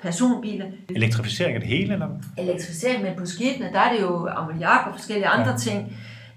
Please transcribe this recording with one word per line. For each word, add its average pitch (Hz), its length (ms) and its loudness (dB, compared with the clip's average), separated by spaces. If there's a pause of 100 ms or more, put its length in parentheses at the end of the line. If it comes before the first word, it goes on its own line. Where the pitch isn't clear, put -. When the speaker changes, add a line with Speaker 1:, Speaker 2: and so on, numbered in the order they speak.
Speaker 1:
personbiler. 202 640 0 (240)
Speaker 2:
Elektrificering 117 640 2
af 113 60 -2
det - 80 -4
hele, 190 240 2
eller 160 140 -2
hvad? - 380 -8
Speaker 1:
Elektrificering, 202 580 -2
men 180 140 -2
på 180 80 -6
skibene, 254 480 -2
der 254 60 4
er 240 140 6
det 220 80 2
jo 175 260 0
ammoniak 165 600 2
og - 80 -6
forskellige 202 320 -2
andre 202 240 4
Speaker 2:
Ja. - 60 -2
Speaker 1:
ting. - 360 -2 (440)